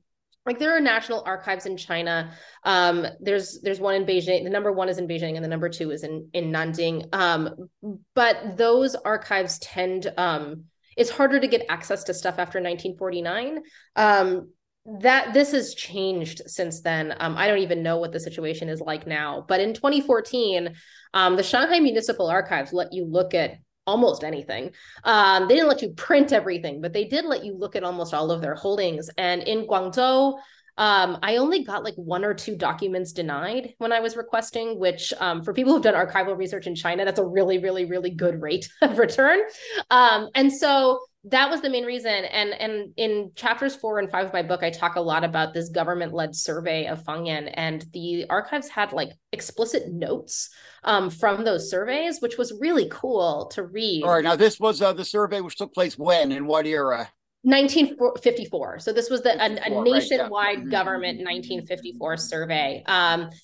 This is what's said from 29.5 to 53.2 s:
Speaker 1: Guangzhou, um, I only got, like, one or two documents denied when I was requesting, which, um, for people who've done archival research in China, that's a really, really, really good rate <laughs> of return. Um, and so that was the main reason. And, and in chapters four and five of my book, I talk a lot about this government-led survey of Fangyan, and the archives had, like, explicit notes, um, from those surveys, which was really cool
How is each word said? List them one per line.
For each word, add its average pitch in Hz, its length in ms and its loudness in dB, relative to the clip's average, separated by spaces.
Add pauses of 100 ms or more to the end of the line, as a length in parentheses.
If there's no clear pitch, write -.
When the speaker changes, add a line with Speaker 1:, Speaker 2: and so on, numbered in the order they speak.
Speaker 1:
Guangzhou, 254 720 2 (400)
um, 190 460 4
I 214 140 2
only 294 260 2
got, 196 200 -6
like, 208 120 -6
one 180 280 -4
or 208 120 0
two 202 200 -8
documents 180 560 -4
denied 175 680 -6
when 233 120 -2
I 233 80 2
was 226 160 -2
requesting, 226 640 -4
which, 180 400 -2
um, 170 240 -2
for 202 100 -4
people 262 200 4
who've 302 80 4
done 214 140 6
archival 185 420 0
research 185 300 -6
in 175 80 -4
China, 185 300 -2
that's 190 140 0
a 196 60 2
really, 185 320 2
really, 185 280 -2
really 180 260 -4
good 170 280 0
rate 156 360 -4
<laughs> - 80 -10
of 226 160 4
return. 277 400 4 (500)
Um, 226 440 6
and 269 200 4
so 269 480 4 (240)
that 262 240 2
was 311 120 -2
the 277 80 -2
main 247 160 -2
reason. 240 260 -4
And, 208 420 -2
and 214 440 -6
in 208 380 -2
chapters 269 400 0
four 214 240 -4
and 196 100 -2
five 190 180 0
of 185 60 -8
my 175 100 0
book, 175 200 -2
I 170 60 0
talk 170 260 -2
a 175 60 0
lot 160 220 2
about 160 300 0
this 170 160 -6
government-led 165 640 -2
survey 160 520 -4
of 160 160 -6
Fangyan, 156 500 -6
and 160 400 -4
the 170 360 -6
archives 269 400 -2
had, 208 240 -2
like, 151 180 -4 (220)
explicit - 580 -4
notes, - 580 -4 (340)
um, 190 280 2
from 202 320 0
those 180 260 0
surveys, 262 520 -2
which 233 180 -4
was 233 200 -6
really 294 300 2
cool 175 640 -2